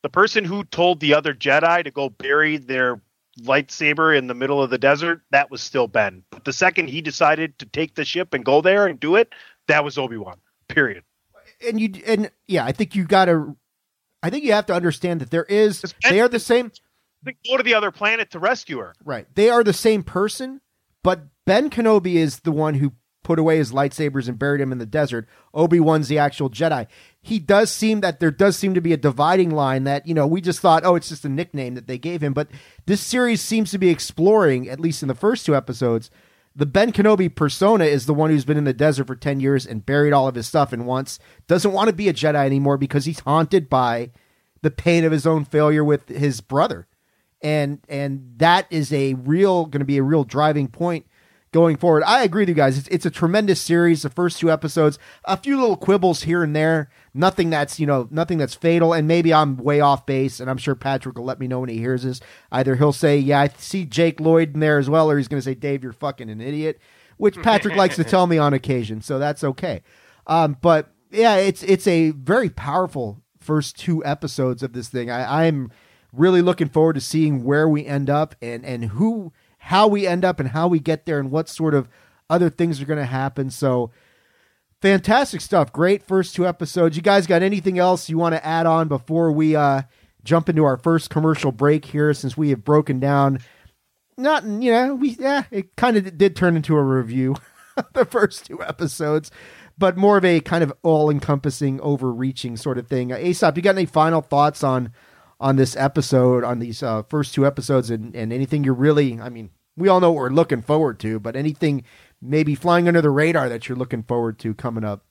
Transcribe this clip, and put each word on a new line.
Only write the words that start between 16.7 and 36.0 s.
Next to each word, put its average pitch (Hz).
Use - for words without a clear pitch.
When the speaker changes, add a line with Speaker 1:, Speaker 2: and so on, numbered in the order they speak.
Speaker 1:
They -
go 254
to 262
the 240
other 208
planet 214
to 170
rescue 175
her. 90
Speaker 2:
Right. 127
They 208
are 240
the 208
same 214
person, 262
but 180
Ben 240
Kenobi 214
is 160
the 165
one 156
who 139
put 165
away 160
his 139
lightsabers 139
and 123
buried 143
him 131
in 127
the 117
desert. 120
Obi-Wan's 160
the 147
actual 143
Jedi. 127
He 214
does 202
seem 220
that 175
there 160
does 196
seem 190
to 180
be 170
a 156
dividing 151
line 135
that, 143
you 165
know, 147
we 170
just 170
thought, 160
"Oh, 180
it's 165
just 151
a 147
nickname 135
that 120
they 127
gave 160
him." 143
But 151
this 196
series 240
seems 220
to 196
be 185
exploring, 160
at 135
least 165
in 147
the 131
first 220
two 151
episodes, 120